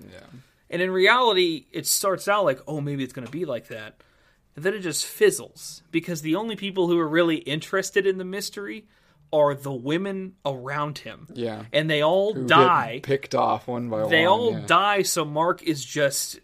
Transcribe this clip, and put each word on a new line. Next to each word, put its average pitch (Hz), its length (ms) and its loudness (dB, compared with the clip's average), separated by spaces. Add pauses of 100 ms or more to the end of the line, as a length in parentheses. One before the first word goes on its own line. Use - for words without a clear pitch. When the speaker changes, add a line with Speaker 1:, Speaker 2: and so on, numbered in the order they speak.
Speaker 1:
Yeah. 95 200 -20 (500)
Speaker 2:
And 175 100 -4
in 185 100 0
reality, 185 840 2
it 147 140 -8
starts - 400 -2
out 202 200 2
like, 135 200 0
"Oh, 151 140 -6
maybe 143 240 -4
it's 127 80 -12
gonna 120 160 -12
be 160 160 -8
like 120 240 -8
that." 110 320 -16 (540)
And 147 100 -14
then 196 80 2
it 214 80 -6
just 170 240 -4
fizzles - 840 0
because 165 320 -4
the 156 140 0
only 220 200 -4
people 190 320 -2
who 170 100 4
are 165 100 2
really 165 280 4
interested 185 680 -2
in 190 100 2
the 185 80 -8
mystery 202 640 -10 (480)
are 143 200 6
the 135 180 -8
women 185 600 -4 (120)
around 143 540 -6
him. - 340 -16
Speaker 1:
Yeah. 110 300 -6 (100)
Speaker 2:
And 156 160 2
they 147 100 2
all 190 320 2
Speaker 1:
Who 135 100 -4
get 123 60 -4
Speaker 2:
die. 151 540 6
Speaker 1:
picked 139 320 -2
off 120 340 0
one 120 220 -6
by 110 180 -2
Speaker 2:
They 160 180 6
Speaker 1:
one, - 60 -
Speaker 2:
all 226 200 2
Speaker 1:
yeah. 165 140 -6
Speaker 2:
die, 196 360 2
so 160 240 -2
Mark 160 360 0
is 143 220 -4
just - 600 -2